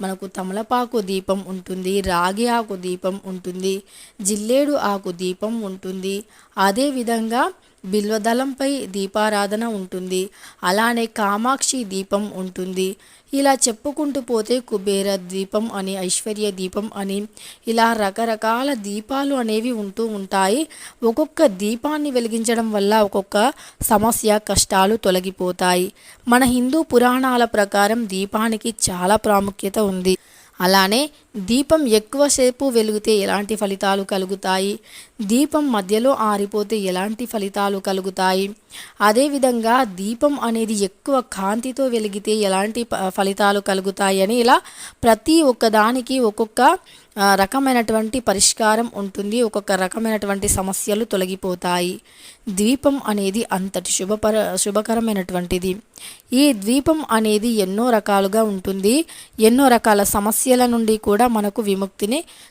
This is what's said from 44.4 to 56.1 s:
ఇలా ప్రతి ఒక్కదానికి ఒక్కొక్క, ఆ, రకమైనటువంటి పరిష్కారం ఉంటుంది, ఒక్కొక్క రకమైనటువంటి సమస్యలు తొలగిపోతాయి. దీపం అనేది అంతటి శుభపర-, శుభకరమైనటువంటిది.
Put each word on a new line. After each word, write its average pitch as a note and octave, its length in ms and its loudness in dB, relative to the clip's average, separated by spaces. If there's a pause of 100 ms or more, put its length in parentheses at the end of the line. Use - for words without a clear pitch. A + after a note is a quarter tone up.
ఇలా C4 200 6 (420)
ప్రతి B3 400 4
ఒక్కదానికి A#3+ 760 2
ఒక్కొక్క, A#3+ 600 2 (400)
ఆ, G3 160 6
రకమైనటువంటి A3+ 880 0
పరిష్కారం A3 720 0
ఉంటుంది, G3+ 480 -4
ఒక్కొక్క G#3 300 -2
రకమైనటువంటి G3+ 760 -2
సమస్యలు G3+ 560 -2
తొలగిపోతాయి. F#3 960 -2 (480)
దీపం B3 580 2
అనేది G3+ 460 -2
అంతటి F#3 400 -4
శుభపర-, G#3 640 0
శుభకరమైనటువంటిది. F#3+ 1200 -2 (560)